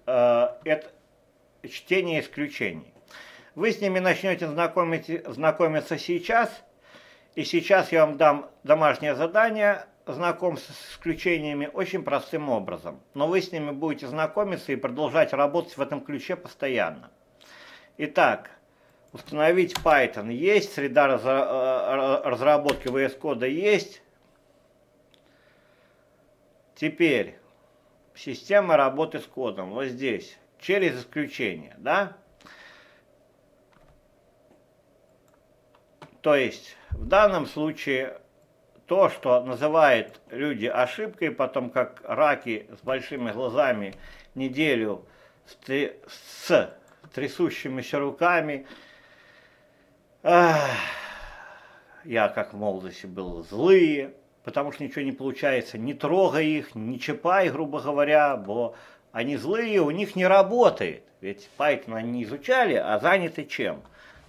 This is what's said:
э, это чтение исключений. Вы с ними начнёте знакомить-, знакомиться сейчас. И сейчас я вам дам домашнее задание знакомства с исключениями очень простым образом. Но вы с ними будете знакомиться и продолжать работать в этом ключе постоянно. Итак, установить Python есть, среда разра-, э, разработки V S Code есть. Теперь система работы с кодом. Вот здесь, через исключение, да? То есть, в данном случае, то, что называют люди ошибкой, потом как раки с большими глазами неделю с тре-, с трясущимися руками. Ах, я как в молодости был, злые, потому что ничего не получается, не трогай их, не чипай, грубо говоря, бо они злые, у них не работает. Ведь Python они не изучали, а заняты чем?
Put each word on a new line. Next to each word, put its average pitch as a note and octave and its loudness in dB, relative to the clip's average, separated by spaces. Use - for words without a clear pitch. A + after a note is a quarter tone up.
э, B2 4
это D3+ -2
чтение F3 -2
исключений. A2+ -8
Вы G#3 0
с - -6
ними F#3 0
начнёте F3+ 0
знакомить-, E3 -2
знакомиться D#3 0
сейчас. A3 -2
И D3 -6
сейчас E3+ 2
я D#3 6
вам D3 -2
дам D3 4
домашнее D3 4
задание G#3 2
знакомства E3+ -4
с - -20
исключениями D3+ -4
очень F#3 -6
простым C#3+ -4
образом. F2+ -6
Но D3 0
вы F3+ 2
с F3+ -10
ними D3+ -6
будете C#3+ -6
знакомиться D#3 -4
и - 0
продолжать C#3 0
работать D#3 0
в C3+ -8
этом C#3 -4
ключе C#3+ -8
постоянно. G#2+ -4
Итак, D3 2
установить E3+ 2
Python A#2+ 2
есть, F#3 2
среда C#3 4
разра-, C3 0
э, C#3 0
разработки C#3+ 2
V C3+ 0
S C3+ -4
Code C3 -4
есть. F#3 0
Теперь D3+ 0
система F3 2
работы C#3+ 2
с - -14
кодом. G2 -8
Вот B2 -6
здесь, B2 -6
через F3+ 0
исключение, G#2+ -8
да? F3+ -2
То D3+ 4
есть, - -2
в - -8
данном F#3+ 4
случае, D3 -4
то, F#3 4
что B2 2
называют C3 2
люди B2+ -4
ошибкой, B2+ -2
потом B2+ -4
как - -4
раки B2 -2
с - -20
большими B2+ -6
глазами G#2+ -4
неделю B2+ -4
с - -20
тре-, C3+ -6
с - -2
трясущимися C#3 -4
руками. D3 -2
Ах, E3 6
я A2+ 2
как G#2+ -6
в G2+ -14
молодости F#2+ -6
был, F2+ -10
злые, D3 4
потому C#3+ -4
что C#3+ -10
ничего C#3 -8
не C3+ -4
получается, C3 -4
не B2 -6
трогай D#3 2
их, D3+ -4
не A2+ -8
чипай, E3+ 0
грубо C#3+ -6
говоря, D3 2
бо A2+ -4
они B2 -4
злые, G3+ 0
у D3 2
них G3 -6
не F#3 2
работает. F#3+ 4
Ведь G2 -12
Python C#3 -2
они A2+ -6
не B2 -6
изучали, D#3+ 0
а D#3 0
заняты E3+ 0
чем? E2+ -6